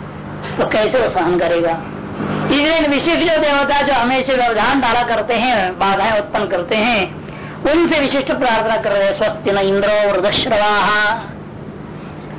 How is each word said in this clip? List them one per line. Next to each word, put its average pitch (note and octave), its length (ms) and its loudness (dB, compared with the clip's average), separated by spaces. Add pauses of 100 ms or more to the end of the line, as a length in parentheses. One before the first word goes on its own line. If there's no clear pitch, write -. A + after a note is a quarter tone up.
(580)
तो - 100 0
कैसे G#3+ 320 2
वो G#3+ 100 2
सहन F3 300 0
करेगा? E3+ 420 0 (680)
इसलिए D4+ 280 2
विशिष्ट D4+ 400 0
जो E4 180 2
देवता C#4+ 440 2
जो C#4 120 0
हमेशा C4 400 0
व्यवधान A#3+ 480 2
डाला A#3+ 220 2
करते A#3 300 -2
हैं, G#3 460 0
बाधाएं G3 400 2
उत्पन्न G#3 280 -2
करते F3 280 -2
हैं, G#3+ 400 0 (560)
उनसे D#4+ 280 4
विशिष्ट C#4 320 0
प्रार्थना A3+ 460 0
कर A3 140 -2
रहे G3+ 120 2
हैं। G3 140 2
"स्वस्ति G#3 340 0
न G3 60 2
इंद्रो G3+ 540 2
वृद्धश्रवाः", G#3 1000 2 (1300)